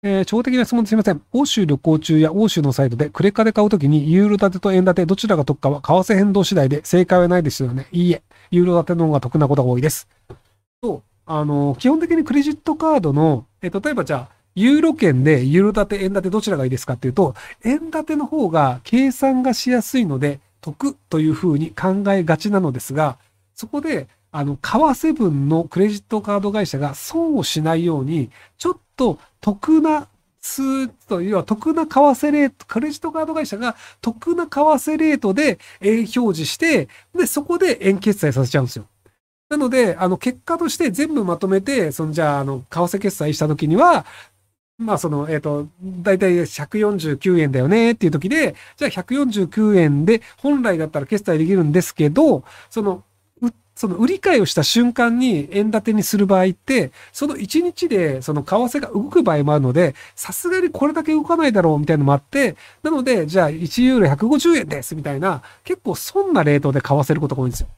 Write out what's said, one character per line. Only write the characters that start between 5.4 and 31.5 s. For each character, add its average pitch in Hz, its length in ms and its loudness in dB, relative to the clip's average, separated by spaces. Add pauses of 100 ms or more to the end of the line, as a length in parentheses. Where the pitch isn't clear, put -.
得 143 140 -2
か 139 120 0
は 143 100 -4
為 185 320 2
替 - 20 4
変 202 160 4
動 190 120 2
次 185 100 -2
第 143 160 2
で 143 140 -2
正 175 240 2
解 180 120 4
は 175 80 4
な 180 120 2
い 170 40 0
で 151 60 0
す - 140 -6
よ 123 100 -4
ね。 131 180 -8
い 175 120 0
い 175 80 4
え、 - 100 -2 (300)
ユ 175 140 4
ー - 20 -
ロ 170 160 2
建 175 120 -2
て 165 40 -2
の 165 80 2
方 151 60 2
が 139 60 2
得 127 200 -2
な 147 80 4
こ 147 80 2
と 143 80 2
が 123 60 2
多 123 100 0
い - 20 -2
で 151 80 0
す。 - 180 -10 (760)
と、 202 180 -6 (240)
あ 151 180 -4
の 143 300 0
ー、 131 60 -6
基 247 100 2
本 311 100 2
的 330 120 -2
に 330 120 2
ク 311 100 -2
レ 285 100 2
ジ 294 80 -2
ッ 294 40 -4
ト 311 200 -4
カ 311 220 0
ー - 20 4
ド 151 140 0
の、 147 340 2 (160)
え 180 60 -4
ー、 196 140 -6
例 302 80 -2
え - 40 -4
ば 185 100 -2
じ 156 80 -4
ゃ 127 160 -6
あ、 - 60 -20 (200)
ユ 247 220 4
ー 311 40 4
ロ 320 120 2
圏 143 300 2
で 143 200 4
ユ 156 200 4
ー - 40 6
ロ 208 60 2
建 202 260 -2
て、 196 60 -4
円 190 80 -2
建 196 100 -2
て 185 60 -2
ど 208 120 0
ち 214 80 -4
ら 196 80 0
が 135 60 -2
い 131 40 0
い - 20 0
で 127 80 -4
す - 100 -10
か 131 60 -4
っ 117 40 -6
て 131 100 -6
い 127 40 -2
う - 20 -6
と、 160 220 2 (280)
円 311 280 -2
建 311 140 -6
て 311 100 -4
の 294 100 -2
方 277 240 -2
が 139 340 0
計 262 280 2
算 262 320 0
が 254 100 0
し - 160 -4
や 247 120 2
す - 180 -2
い 233 60 2
の 143 120 -2
で 143 220 -2 (220)
得 277 340 -6 (140)
と 185 100 0
い 156 100 2
う 151 40 0
ふ 175 180 0
う 143 60 2
に 160 140 -4
考 196 420 -2
え 190 100 0
が 160 140 0
ち 208 140 -4
な 202 100 2
の 156 100 -2
で 120 80 -6
す - 140 -12
が、 147 240 -2 (360)
そ - 140 -16
こ 294 140 -6
で、 262 260 -6 (240)
あ 147 140 -6
の、 143 100 -4
為 - 60 -14
替 302 520 0
分 147 360 0
の 160 160 2
ク - 140 -6
レ 202 100 4
ジ 202 100 -6
ッ - 80 -20
ト 214 140 -4
カ 202 160 -4
ー 196 40 -2
ド 202 120 -4
会 208 120 -2
社 139 140 -6
が 143 160 -4
損 320 420 -2
を 180 60 0
し - 180 -4
な 160 140 0
い 165 80 0
よ 160 180 0
う 131 40 -4
に、 143 260 -4 (260)
ち - 100 -6
ょ 359 40 0
っ 370 60 -4 (180)
と 220 240 -2 (220)
得 302 400 0
な 302 260 -2 (320)
数 269 480 -4
と、 - 340 -6
要 196 160 -2
は 175 60 -2
得 214 300 -2